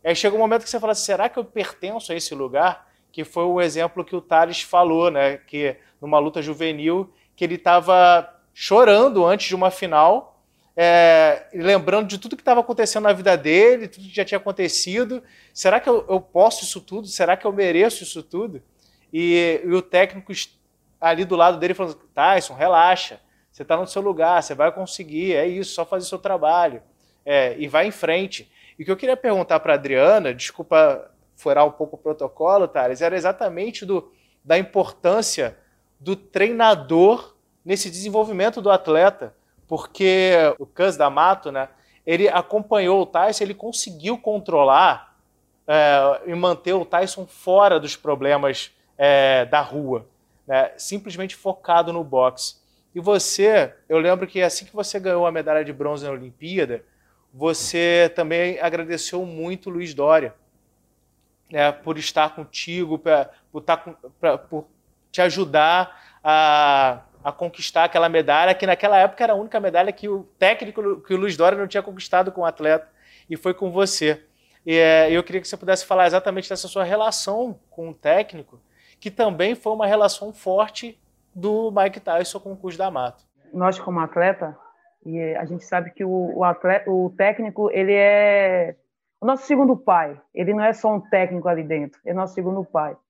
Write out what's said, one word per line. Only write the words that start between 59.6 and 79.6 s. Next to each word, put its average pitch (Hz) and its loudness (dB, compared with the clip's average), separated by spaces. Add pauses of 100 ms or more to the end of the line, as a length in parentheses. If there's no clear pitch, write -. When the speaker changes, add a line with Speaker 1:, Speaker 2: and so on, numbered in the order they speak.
Speaker 1:
o 180 -12
Luiz 170 -10
Dória, 143 2 (1160)
né, 147 2
por 156 -10
estar 156 -2
contigo, 160 -8
pra, 151 0 (220)
por, 151 -14
tá 165 0
com, 170 -18 (260)
pra, 156 0
por 151 -14 (440)
te 180 -4
ajudar 170 0 (240)
a, 147 2 (220)
a 143 -6
conquistar 170 -4
aquela 170 0
medalha, 165 2
que 185 -2
naquela 196 2
época 196 2
era 220 4
a - 2
única 214 -6
medalha 190 0
que 208 -12
o 196 -6 (140)
técnico, 208 -2
que - -6
o 185 0
Luiz 190 -4
Dória 180 2
não 202 -6
tinha 202 -4
conquistado 185 -2
com 185 -8
o 170 -2
atleta, 156 -2 (420)
e 160 -8
foi 185 -4
com 185 -8
você. 170 -2 (420)
E, 165 -2
é, 160 6
eu 175 0
queria 180 -8
que - -18
você 190 -12
pudesse 185 -2
falar 185 4
exatamente 185 -2
dessa 185 -10
sua 190 -6
relação 214 -4 (100)
com 165 -14
o 156 -16
técnico, 160 -4 (400)
que 202 -12
também 202 -2
foi 220 -6